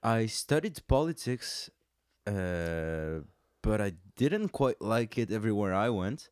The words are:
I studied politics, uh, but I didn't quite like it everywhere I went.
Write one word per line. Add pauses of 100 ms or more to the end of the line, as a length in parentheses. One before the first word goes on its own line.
I
studied
politics, (560)
uh, (400)
but
I (220)
didn't
quite
like
it
everywhere
I
went.